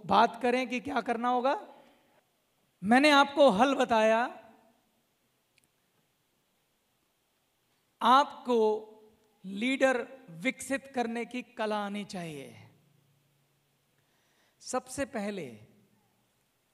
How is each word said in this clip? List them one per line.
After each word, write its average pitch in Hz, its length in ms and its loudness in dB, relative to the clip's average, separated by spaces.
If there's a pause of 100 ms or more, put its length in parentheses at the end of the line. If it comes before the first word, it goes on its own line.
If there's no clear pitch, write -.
बात 226 360 2
करें 254 280 -2
कि 247 100 -6
क्या 269 220 -6
करना 240 280 -4
होगा। 247 260 0 (1300)
मैंने 254 300 4
आपको 285 400 6
हल 262 240 4
बताया, 226 460 2 (3750)
आपको 233 840 2 (580)
लीडर 247 540 0 (440)
विकसित 262 540 -6
करने 233 300 -6
की 247 160 -10 (120)
कला 214 320 -4
आनी 202 200 -8
चाहिए। 135 640 -14 (1900)
सबसे - 460 -6
पहले 202 380 -8 (1300)